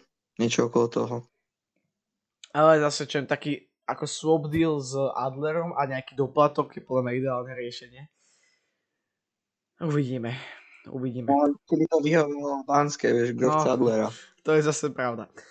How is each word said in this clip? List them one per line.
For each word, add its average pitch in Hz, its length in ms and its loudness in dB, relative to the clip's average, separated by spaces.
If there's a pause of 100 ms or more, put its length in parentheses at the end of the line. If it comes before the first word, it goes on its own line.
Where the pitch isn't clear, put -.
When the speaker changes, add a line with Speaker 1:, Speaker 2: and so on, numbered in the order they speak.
(360)
Speaker 1:
niečo 117 320 0
okolo 120 220 2
toho. 120 280 -4 (1300)
Speaker 2:
Ale 156 320 6
zase, 147 240 -2
čo 143 160 -2
je - 80 -4
taký 147 220 -4 (340)
ako 127 160 -4
swap 156 460 0
deal 160 280 2
s 131 140 -8 (240)
Adlerom 151 560 -4
a 143 160 -2
nejaký 131 320 -8
doplatok 147 560 2
je - 80 -12
podľa 127 220 -2
mňa 123 100 -4
ideálne 127 400 -4
riešenie. 123 480 -12 (1800)
Uvidíme, 131 560 -4 (500)
uvidíme. 127 460 -4
Speaker 1:
No, 139 80 4
ale 147 240 2
keby 156 240 2
to 165 100 2
vyhovovalo 143 680 0
Banské, 147 420 2
vieš, 120 220 2
kto 120 140 0
Speaker 2:
No, 151 100 4
Speaker 1:
chce 151 140 2
Adlera. 120 380 2 (360)
Speaker 2:
to - 80 0
je 156 100 6
zase 147 300 -2
pravda. 117 400 -6 (200)